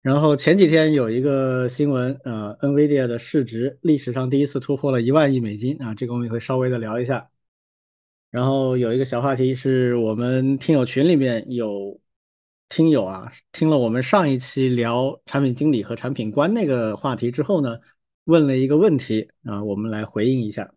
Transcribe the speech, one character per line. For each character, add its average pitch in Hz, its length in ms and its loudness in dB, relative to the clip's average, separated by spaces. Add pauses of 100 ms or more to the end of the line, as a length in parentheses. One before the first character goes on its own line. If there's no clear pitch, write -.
然 139 180 2
后 151 140 6
前 151 240 4
几 196 80 8
天 156 280 4
有 123 160 2
一 123 120 0
个 131 460 0
新 143 220 0
闻， 131 340 -2
呃 107 380 -8
，nvidia 143 440 2
的 117 140 -4
市 143 240 -2
值 117 380 -6
历 151 160 4
史 123 160 -6
上 131 160 -4
第 139 100 0
一 147 60 2
次 139 120 -8
突 135 200 -4
破 139 160 -2
了 120 80 2
一 120 100 0
万 147 200 4
亿 127 100 2
美 104 160 -6
金 131 240 -4
啊， 110 120 -8
这 120 140 -8
个 120 60 -6
我 120 40 -4
们 120 80 -4
也 113 60 -6
会 117 80 -4
稍 131 160 -4
微 127 140 0
的 123 100 -2
聊 113 220 -6
一 117 40 -4
下。 123 240 -6 (1000)
然 123 140 -2
后 135 320 0
有 117 160 0
一 127 40 0
个 135 60 0
小 127 180 -4
话 135 140 0
题 131 180 0
是 127 440 0
我 110 180 0
们 131 420 0
听 156 160 0
友 131 120 4
群 131 200 0
里 175 120 4
面 127 340 -2
有 101 480 -6 (720)
听 160 200 2
友 127 140 4
啊， 92 260 -10 (220)
听 156 180 0
了 151 80 4
我 120 120 2
们 120 120 -2
上 170 260 2
一 131 120 0
期 131 300 -2
聊 123 560 -2
产 139 180 -2
品 127 100 0
经 147 160 0
理 113 140 0
和 117 140 -8
产 131 160 -6
品 107 180 -6
观 147 220 0
那 226 120 -2
个 117 300 -2
话 135 180 -6
题 120 160 -4
之 147 140 -4
后 185 160 0
呢， 120 180 -4 (460)
问 160 240 4
了 131 80 2
一 131 120 2
个 147 100 2
问 170 200 4
题 110 320 -4 (140)
啊， 104 180 -8
我 104 140 -4
们 110 160 -4
来 107 140 -6
回 107 200 -4
应 131 160 2
一 107 80 -4
下。 101 280 -10